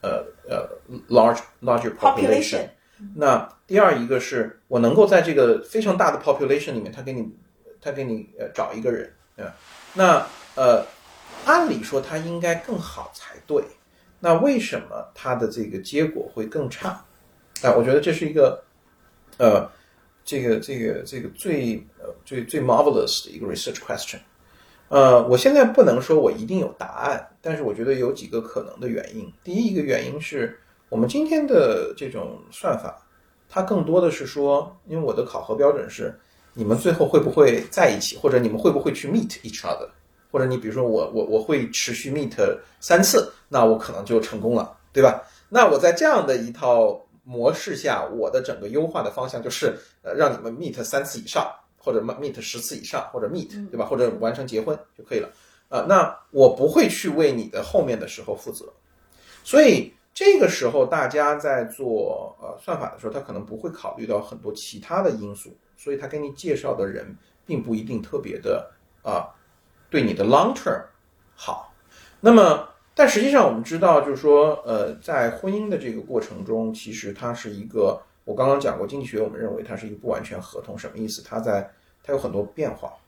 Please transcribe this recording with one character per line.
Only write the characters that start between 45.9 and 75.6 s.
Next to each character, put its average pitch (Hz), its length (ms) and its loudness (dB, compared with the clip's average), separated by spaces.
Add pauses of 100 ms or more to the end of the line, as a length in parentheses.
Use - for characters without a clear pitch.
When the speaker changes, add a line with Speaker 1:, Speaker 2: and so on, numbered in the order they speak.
Speaker 1:
这 170 140 0
样 247 220 4
的 127 100 0
一 117 140 -6
套 117 500 2 (240)
模 123 260 0
式 175 240 -6
下， 113 300 -4
我 110 260 -4
的 131 120 0
整 - 180 -8
个 101 80 -12
优 147 180 0
化 156 160 -6
的 110 80 -4
方 127 160 -6
向 127 160 -10
就 123 60 -8
是， 120 260 -2 (280)
呃， 87 100 -8
让 139 180 2
你 - 120 -6
们 113 120 -10
meet 127 300 -10
三 139 180 -4
次 - 160 -10
以 104 80 -16
上， - 240 -4 (280)
或 - 120 -6
者 110 120 0
meet 131 360 -10
十 120 200 -12
次 117 180 -10
以 - 80 -16
上， - 260 -8
或 127 80 -10
者 110 100 -4
meet， - 260 -8
Speaker 3:
嗯。 208 140 -12
Speaker 1:
对 117 100 -10
吧？ - 80 -4
或 135 100 -4
者 120 140 2 (100)
完 113 140 -2
成 131 120 -10
结 110 140 -4
婚 151 180 -4 (160)
就 - 100 -20
可 131 100 -8
以 110 60 -2
了。 - 100 -10 (400)
呃， 131 180 -4
那 175 260 4 (180)
我 131 220 8
不 143 140 2
会 294 180 6
去 - 220 -4
为 147 240 2
你 113 160 -6
的 101 140 -8
后 - 200 0
面 120 160 -4
的 92 80 -10
时 - 160 -16
候 101 140 -8
负 - 160 -14
责。 - 180 -16 (720)
所 294 200 6
以 175 280 6 (240)
这 381 240 6
个 233 80 6
时 135 220 0
候 107 160 2
大 139 240 0
家 147 280 0
在 135 280 -2
做， - 760 -6
呃， - 220 -16
算 165 160 -6
法 127 140 -8
的 - 80 -20
时 117 60 -12
候， 110 60 -8
他 139 60 -8
可 123 140 -14
能 98 120 -10
不 110 120 -14
会 - 140 -10
考 - 260 -12
虑 113 100 -10
到 104 140 -2
很 110 160 -16
多 104 160 -10
其 - 260 -16
他 170 220 -4
的 185 120 2
因 101 220 -10
素， - 160 -18 (260)
所 - 160 -10
以 135 40 -4
他 139 100 -12
给 151 120 -10
你 143 140 -8
介 156 220 -4
绍 - 200 -4
的 98 120 -4
人 - 300 -12 (300)
并 135 160 -4
不 113 120 -4
一 107 80 -4
定 113 200 -8
特 - 160 -8
别 - 200 -10
的， - 320 -4 (320)
啊， 90 240 -4 (640)
对 143 140 0
你 104 100 0
的 - 120 -2
long 160 300 4
term - 280 -6 (520)
好。 - 380 -12 (480)
那 220 100 8
么， 196 380 8 (260)
但 277 140 8
实 214 140 2
际 277 100 2
上 240 140 6
我 127 40 4
们 113 140 -6
知 160 140 -6
道， 165 240 6
就 143 80 -4
是 135 60 -4
说， 147 500 4
呃， 104 300 -2
在 127 340 -2
婚 190 200 -8
姻 208 200 -6